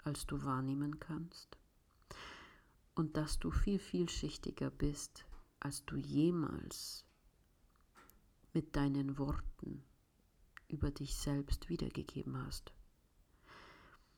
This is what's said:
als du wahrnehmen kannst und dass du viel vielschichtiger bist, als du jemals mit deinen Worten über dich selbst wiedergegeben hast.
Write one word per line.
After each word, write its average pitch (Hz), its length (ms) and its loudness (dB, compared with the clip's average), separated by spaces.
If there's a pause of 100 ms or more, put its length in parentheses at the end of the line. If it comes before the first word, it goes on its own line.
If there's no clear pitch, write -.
als 143 220 -2
du 143 160 -2
wahrnehmen 139 580 0
kannst - 580 -8 (1400)
und 156 240 2
dass 156 200 4
du - 120 2
viel 202 280 6
vielschichtiger - 920 0
bist, - 560 -2 (320)
als - 260 -4
du - 120 -6
jemals 147 1080 2 (1500)
mit 156 220 0
deinen 139 420 2
Worten - 680 -2 (840)
über 147 220 0
dich 139 260 -2
selbst 143 520 2
wiedergegeben 135 760 -2
hast. - 260 -8 (1500)